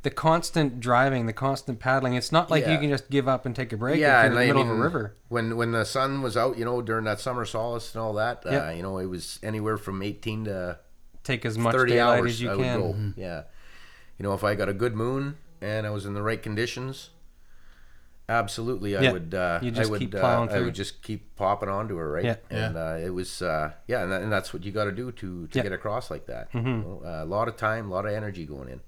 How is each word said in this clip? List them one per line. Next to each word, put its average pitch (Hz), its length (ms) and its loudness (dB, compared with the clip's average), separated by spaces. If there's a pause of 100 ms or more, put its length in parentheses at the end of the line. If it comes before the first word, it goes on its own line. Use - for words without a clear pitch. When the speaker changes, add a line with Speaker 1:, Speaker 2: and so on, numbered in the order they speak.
Speaker 1:
the 139 80 0
constant 156 680 2
driving, 123 460 4
the 113 60 -2
constant 131 460 -2
paddling. 131 360 2
It's 123 180 -2
not 165 180 4
like 156 160 4
you 160 60 4
Speaker 2:
Yeah. 160 60 4
Speaker 1:
can 147 120 2
just 135 200 0
give 135 180 4
up 131 180 2
and 120 100 -2
take 127 160 -4
a 113 40 -4
break 131 240 2
Speaker 2:
Yeah, 135 240 10
Speaker 1:
if 113 80 8
you're - 0 -
in - 0 -
Speaker 2:
and 117 40 4
Speaker 1:
the 120 60 6
Speaker 2:
I 123 60 8
Speaker 1:
middle 139 140 6
of 120 60 2
a 117 40 0
Speaker 2:
mean, 110 100 2
Speaker 1:
river. 135 320 0 (140)
Speaker 2:
when, 113 280 0
when 117 160 2
the 113 120 2
sun 135 360 0
was 120 160 0
out, 123 220 2
you 113 60 -2
know, 120 180 0
during 110 220 0
that 107 160 0
summer 123 260 -2
solace 117 480 -4
and 113 80 -4
all 110 120 -2
that, 113 300 0
Speaker 1:
Yeah. 135 220 0
Speaker 2:
uh, 80 60 -4
you 85 100 -6
know, 95 160 -4
it 92 80 -2
was 90 360 -8
anywhere 107 360 -2
from 95 240 -6
eighteen 107 440 -4
to 90 320 -6 (440)
Speaker 1:
Take 123 240 -2
as 110 100 -2
much 117 180 2
Speaker 2:
thirty 127 180 6
Speaker 1:
daylight 120 260 6
Speaker 2:
hours 120 140 2
Speaker 1:
as 113 100 -4
you 120 80 -2
Speaker 2:
I - 60 0
would 131 80 2
Speaker 1:
can. 123 160 0
Speaker 2:
go. 92 80 0
Speaker 3:
Mm-hmm. 101 320 -2
Speaker 2:
Yeah. 87 220 -8 (760)
You 98 60 -6
know, 98 100 0
if 95 100 -4
I 104 120 4
got 95 120 0
a 101 60 -2
good 113 220 0
moon 135 400 -2 (240)
and 107 260 -2
I 104 40 -2
was 104 160 -4
in 101 80 -4
the 101 80 -4
right 110 200 -2
conditions, 120 680 -4 (1160)
absolutely, 110 680 0
I 95 60 2
Speaker 1:
Yeah. 131 100 4
Speaker 2:
would, 85 220 -6
uh, 90 280 0
Speaker 1:
You 123 60 -2
Speaker 2:
I 113 60 -4
Speaker 1:
just 113 160 2
Speaker 2:
would, 104 100 -2
Speaker 1:
keep 104 140 -4
Speaker 2:
uh, 98 60 -2
Speaker 1:
plowing 117 280 4
Speaker 2:
I 104 60 -2
would 101 80 2
Speaker 1:
through. - 100 0
Speaker 2:
just - 300 -8
keep - 340 -10
popping 98 320 2
onto 101 280 -2
her, 80 160 -4
right? 82 120 0
Speaker 1:
Yeah. 117 120 2 (140)
Speaker 2:
And, 107 240 -2
Speaker 3:
Yeah. 82 180 -4
Speaker 2:
uh, 80 40 -2
it 82 140 -4
was, 90 320 -4
uh, 78 300 0 (140)
yeah, 117 160 0
and, 90 100 -2
that, 92 100 -2
and 107 100 0
that's 98 200 0
what 87 120 -8
you 101 80 -6
gotta 104 200 0
do 120 200 -6
to, 90 360 -8
to 135 100 -2
Speaker 1:
Yeah. 127 40 2
Speaker 2:
get 101 100 -2
across 107 380 -4
like - 160 -8
that. - 260 -10
Speaker 1:
Mm-hmm. 117 140 -2
Speaker 2:
You 127 120 0
know? 104 260 -8
Uh, 80 200 -6
a - 20 -6
lot 104 220 0
of 113 80 -8
time, 110 340 -2
a 92 40 -4
lot 98 120 0
of 107 60 -2
energy 104 340 -6
going 67 220 -10
in. 65 200 -12